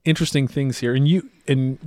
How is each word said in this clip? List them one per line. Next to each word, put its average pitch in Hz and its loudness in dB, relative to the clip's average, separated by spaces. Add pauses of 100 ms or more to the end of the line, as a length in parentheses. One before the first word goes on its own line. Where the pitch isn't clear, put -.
interesting 151 0
things 135 -4
here, 123 -2
and 139 4
you, 185 0 (160)
and 131 0